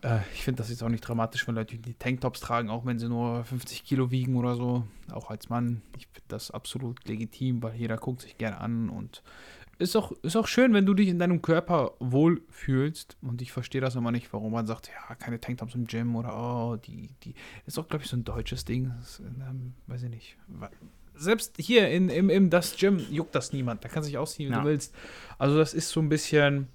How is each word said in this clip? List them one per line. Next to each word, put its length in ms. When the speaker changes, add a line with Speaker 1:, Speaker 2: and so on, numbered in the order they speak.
Speaker 1:
Äh, 180
ich 100
find 160
das 100
jetzt 140
auch 60
nicht 120
dramatisch, 460
wenn 80
Leute 220
die 160
Tanktops 460
tragen, 300
auch 160
wenn 140
sie 80
nur 380
fünfzig 400
Kilo 260
wiegen 240
oder 200
so. 300
Auch 180
als 200
Mann, 320
ich 120
find 200
das 240
absolut 560
legitim, 560
weil 120
jeder 220
guckt 240
sich 160
gerne 220
an 300
und 340
ist 160
auch, 160
ist 120
auch 120
schön, 260
wenn 140
du 80
dich 120
in 120
deinem 240
Körper 560
wohlfühlst. 1200
Und 220
ich 80
verstehe 280
das 160
immer 160
nicht, 220
warum 180
man 140
sagt, 220
„Ja, 260
keine 260
Tanktops 360
im 100
Gym“ 300
oder 200
„Oh, 420
die, 340
die“. 120
Ist 100
auch, 100
glaub 140
ich, 60
so 100
ein 60
deutsches 420
Ding. 320
Das 140
ist 80
in, 280
ähm, 260
weiß 160
ich 80
nicht. 260
Wa-, 240
selbst 460
hier 300
in, 200
im, 220
im 180
Das 260
Gym 220
juckt 240
das 180
niemand. 300
Da 60
kannst 180
du 40
dich 60
ausziehen, 320
wie 40
Speaker 2:
Ja. 80
Speaker 1:
du 40
willst. 300
Also 220
das 160
ist 140
so 100
ein 100
bisschen 640